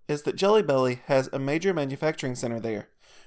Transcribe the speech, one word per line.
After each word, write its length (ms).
is 140
that 140
Jelly 260
Belly 440
has 260
a 60
major 360
manufacturing 600
center 260
there, 280